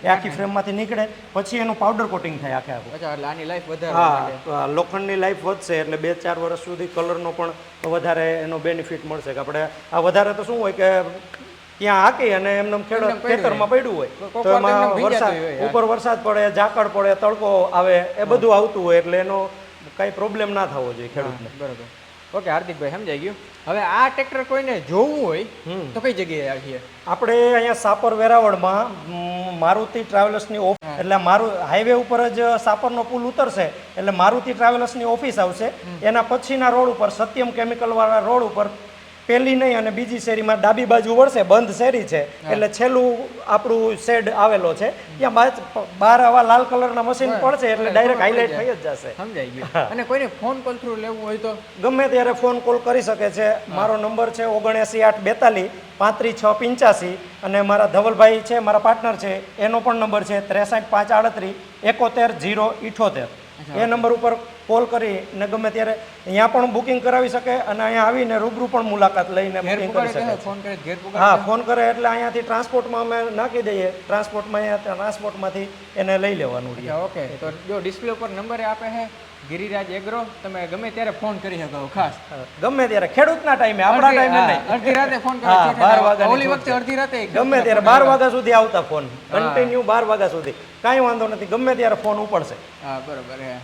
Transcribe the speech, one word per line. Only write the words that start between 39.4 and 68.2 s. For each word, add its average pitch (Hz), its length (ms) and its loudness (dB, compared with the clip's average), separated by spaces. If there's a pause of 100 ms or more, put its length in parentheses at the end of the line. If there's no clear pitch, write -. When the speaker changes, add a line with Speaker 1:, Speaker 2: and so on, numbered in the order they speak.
Speaker 1:
નહીં 254 240 2
અને 220 120 -2
બીજી 233 280 -6
શેરીમાં 214 420 0
ડાબી 220 240 4
બાજુ 226 320 2
વળશે, 262 260 6
બંધ 202 280 6
શેરી 233 340 0
છે, 156 160 -2
Speaker 2:
હા. 156 320 -6
Speaker 1:
એટલે 214 160 0
છેલ્લું 247 480 2 (300)
આપણું 220 520 0
શેડ 233 300 0
આવેલો 202 460 2
છે. 220 160 -2 (280)
ત્યાં 254 160 0
બાજ-, 233 460 2 (180)
બહાર 226 220 8
આવા 240 220 8
લાલ 233 220 6
કલરના 247 380 0
મશીન 247 280 -2
Speaker 2:
હા. 220 80 -2
Speaker 1:
પડશે, 262 280 2
એટલે 220 180 0
Speaker 2:
હા, 214 60 0
Speaker 1:
ડાયરેક્ટ 240 240 4
Speaker 2:
ખબર 226 80 0
Speaker 1:
હાઇલાઇટ 226 320 2
Speaker 2:
પડી 226 120 -2
Speaker 1:
થઈ 240 80 0
જ 151 200 -6
જશે. 131 220 -12
Speaker 2:
સમજાઈ 175 340 -8
ગયું. 131 240 -12
Speaker 1:
હા. 143 160 0
Speaker 2:
અને 233 140 -6
કોઈને 262 220 -2
ફોન 254 340 -6
કોલ 247 160 -6
થ્રુ 233 200 -8
લેવું 220 260 -8
હોય 214 160 -6
તો? 214 180 -6 (260)
Speaker 1:
ગમે 262 260 2
ત્યારે 247 240 2
ફોન 240 280 0
કોલ 240 180 0
કરી 247 240 0
શકે 208 280 -2
છે. 214 180 0
Speaker 2:
હા. 220 200 0
Speaker 1:
મારો 208 280 0
નંબર 226 340 -2
છે 226 140 -6
ઓગણએંસી 220 580 0
આઠ 214 180 4
બેતાલીસ 208 500 2 (280)
પાંત્રીસ 214 360 0
છ - 100 -8 (140)
પંચ્યાસી 220 600 2 (240)
અને 196 200 0
મારા 202 240 4
ધવલભાઈ 220 540 6
છે, 240 180 -2
મારા 208 200 2
પાર્ટનર 226 380 2
છે, 196 240 -6 (180)
એનો 220 220 0
પણ 233 160 0
નંબર 214 280 -2
છે 202 160 -2
ત્રેસઠ 202 500 -2
પાંચ 208 220 2
આડત્રીસ 214 420 2 (280)
એકોતેર 226 500 2
જીરો 208 500 -2
ઇઠોતેર. 214 440 -2 (340)
Speaker 2:
અચ્છા, 147 140 -14
Speaker 1:
એ - 20 -4
Speaker 2:
ઓકે. 226 100 2
Speaker 1:
નંબર 233 260 2
ઉપર 233 240 2 (300)
કોલ 226 180 2
કરી 226 340 -2 (160)
ને 196 120 -4
ગમે 220 240 -4
ત્યારે 220 220 -2 (340)
અહીંયા 202 200 2
પણ 247 260 2
બુકિંગ 247 300 -2
કરાવી 254 260 2
શકે 247 220 -4
અને 220 320 -2
અહીંયા 226 220 2
આવીને 233 340 2